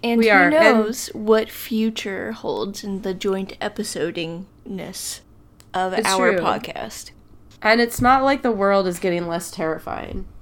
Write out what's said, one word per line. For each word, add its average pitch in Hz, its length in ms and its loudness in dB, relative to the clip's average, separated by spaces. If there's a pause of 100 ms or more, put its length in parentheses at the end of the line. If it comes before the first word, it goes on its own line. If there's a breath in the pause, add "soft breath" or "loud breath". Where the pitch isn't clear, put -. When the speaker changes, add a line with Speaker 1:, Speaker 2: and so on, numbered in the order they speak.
Speaker 1:
and 233 160 2
Speaker 2:
We 226 80 6
Speaker 1:
who 214 60 6
Speaker 2:
are, 185 160 8
and 196 60 4
Speaker 1:
knows 220 600 4
what 220 360 2
future 220 800 -4
holds 196 520 -6
in 196 160 -6
the 190 140 -4
joint 190 460 -4
episodingness 175 1600 -8 (520)
of 185 220 -2
Speaker 2:
It's 214 140 0
Speaker 1:
our 190 240 4
Speaker 2:
true. 180 80 2
Speaker 1:
podcast. - 720 -6 (500)
Speaker 2:
And 220 180 4
it's 240 220 0
not 262 220 4
like 269 180 2
the 247 100 2
world 196 340 2
is 180 120 -4
getting 175 280 0
less 170 240 -6
terrifying. - 760 -6 (160)